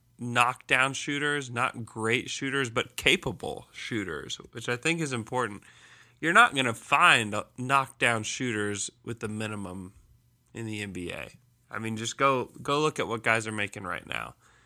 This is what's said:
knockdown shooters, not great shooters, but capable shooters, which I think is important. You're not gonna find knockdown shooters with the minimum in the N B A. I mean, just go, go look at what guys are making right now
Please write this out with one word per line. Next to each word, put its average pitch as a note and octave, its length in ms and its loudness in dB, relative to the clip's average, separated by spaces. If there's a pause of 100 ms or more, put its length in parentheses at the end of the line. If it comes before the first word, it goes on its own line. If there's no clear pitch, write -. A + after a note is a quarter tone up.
(200)
knockdown B2+ 760 2
shooters, C#3+ 560 -2
not A#2+ 360 -4
great A2+ 440 0
shooters, C3+ 400 -2
but A#2 260 -4
capable - 760 0
shooters, F#2 680 -6 (140)
which A#2 180 -10
I A#2+ 60 0
think E3 260 -2
is C#3 120 -4
important. A2+ 500 -4 (560)
You're D#3+ 140 0
not A3 220 8
gonna B2+ 180 2
find C3+ 600 6 (220)
knockdown B2+ 680 2
shooters G#2 680 -2 (140)
with A#2+ 160 -8
the A2+ 80 -6
minimum G2+ 680 -6 (600)
in A#2 120 -8
the G#2+ 160 -6
N G2+ 120 -8
B F2 180 -6
A. B1+ 180 -10 (400)
I A2 100 -8
mean, A2 180 -4
just A2+ 200 -6
go, C3+ 340 2 (100)
go C#3+ 180 0
look D3+ 200 0
at F#2 80 0
what A2+ 160 -4
guys A2+ 240 2
are A2 40 -6
making G2+ 320 -4
right F2 240 -8
now A#1 280 -8 (300)